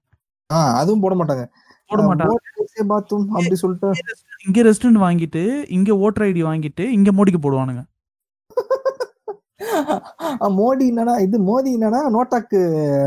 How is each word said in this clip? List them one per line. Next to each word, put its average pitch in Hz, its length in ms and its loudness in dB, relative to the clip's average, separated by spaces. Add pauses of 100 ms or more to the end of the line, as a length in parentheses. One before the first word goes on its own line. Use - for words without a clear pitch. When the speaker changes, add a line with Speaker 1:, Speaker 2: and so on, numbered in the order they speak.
(540)
Speaker 1:
ஆ, 143 240 2
அதுவும் 208 220 2
போட 190 160 0
மாட்டாங்க. 143 320 -2 (380)
Speaker 2:
போட 208 180 0
Speaker 1:
ஆ, 208 40 4
Speaker 2:
மாட்டாங்க. 165 200 2
Speaker 1:
"ஓட்டு 233 280 -2
கேஸே - 320 -6
பாத்தும்" 208 400 -2
அப்படி 185 280 0
சொல்லிட்டு. 185 360 -2 (540)
Speaker 2:
இங்க 220 240 4
ரெஸ்ட்-, 214 120 4
இங்க 247 80 4
ரெஸ்டாரண்ட் 214 140 6
வாங்கிட்டு, 175 680 -2
இங்க 196 220 2
ஓட்டர் 208 280 0
ஐ 202 100 0
டி 175 120 0
வாங்கிட்டு, 156 360 -4
இங்க 202 320 2
மோடிக்கு 190 300 4
போடுவானுங்க. 131 420 -2 (680)
Speaker 1:
<laughs> 523 540 -4 (1160)
ஆ, 277 300 -4
மோடி 240 340 2
என்னன்னா, 233 380 0
இது 196 200 0
மோடி 240 400 0
என்னன்னா 240 280 0
நோட்டாக்கு 233 480 -2 (500)